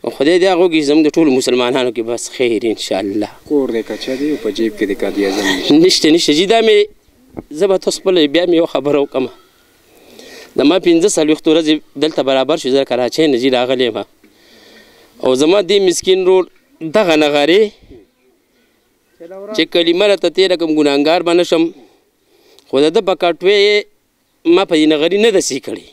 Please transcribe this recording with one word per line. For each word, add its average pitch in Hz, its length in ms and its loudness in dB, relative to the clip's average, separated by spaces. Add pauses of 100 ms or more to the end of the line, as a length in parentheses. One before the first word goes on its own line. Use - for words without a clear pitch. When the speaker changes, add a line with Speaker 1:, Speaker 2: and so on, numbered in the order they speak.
Speaker 1:
او - 140 -4
خدای 156 220 2
دې 185 120 2
هغه 175 120 2
وکړي 165 180 2
چې 143 80 -2
زموږ 156 160 4
د 151 100 2
ټولو 160 140 2 (100)
مسلمانانو 127 560 -2
کې 120 140 -6
بس 120 140 -6 (120)
خیر 117 300 -2
انشاءالله. 104 640 -4 (200)
Speaker 2:
کور 139 260 0
دی 113 140 -4
که 110 140 -8
چا 131 160 -8
دی، 147 80 -4 (160)
په 110 140 -2
جیب 110 200 -2
کې 110 120 -2
د 98 120 -2
قاضي 98 240 -4
اعظم 98 220 -4
نشته. 92 260 0 (120)
Speaker 1:
نشته، 180 300 2
نشته 170 220 0
جي، 190 160 0
دا 226 140 4
مې، 214 100 4 (800)
زه 190 120 0
به 190 60 2
تاسو - 240 -6
خپله 180 340 2
بیا 170 100 0
مې 175 160 2
یوه 160 140 -2
خبره 143 260 0
وکړم. 131 240 -4 (1300)
د - 20 -2 (100)
ما 180 160 2
پنځه 175 320 4
څلوېښت 156 300 0
ورځې 156 260 2 (300)
دلته 156 260 -2
برابر 135 320 0
شو، 131 140 -4
زه 135 140 2
کراچۍ 123 440 -2
نه 120 80 0
جي 135 160 2
راغلی 127 320 0
یم. 107 100 -6 (1200)
او 131 180 2
زما 175 200 2
دې 190 160 0 (100)
مسکین 185 320 0 (100)
رور 185 140 2 (380)
دغه 165 420 0
نغرې 147 400 2 (1900)
چې 170 80 0 (100)
کلمه 170 340 2
راته 185 220 0
تېره 180 300 0
کړم، 160 180 -2
ګناهګار 147 500 2
به 170 60 2
نه 175 180 4
شم. 165 120 2 (1040)
خو 135 160 0
د - 100 2
ده 226 60 2
په 190 200 -2
کټوې 202 640 0 (680)
ما 190 100 2
په 185 100 -2
دې 156 180 2
نغري 165 320 0
نه 233 120 4
ده 165 120 2
سي 135 180 -8
کړې. 101 260 -12